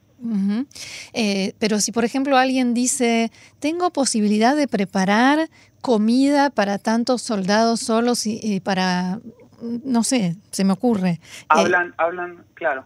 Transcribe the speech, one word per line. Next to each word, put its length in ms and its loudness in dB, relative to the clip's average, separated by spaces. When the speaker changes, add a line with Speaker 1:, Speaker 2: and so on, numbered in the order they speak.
Speaker 1:
Ujú. 460 -2
Eh, 460 -2
pero 200 0
si, 120 -4
por 140 0
ejemplo, 320 0
alguien 360 2
dice, 580 0
"Tengo 320 -2
posibilidad 640 2
de 120 0
preparar 840 0
comida 680 2
para 260 -2
tantos 460 0
soldados 580 0
solos 460 0
y, 140 -4
y 180 -2
para", 600 -2
no 420 -2
sé, 320 0
se 120 -4
me 100 2
ocurre. 360 0
Eh, 100 -2
Speaker 2:
Hablan, 480 2
hablan, 560 -4
claro, 320 -4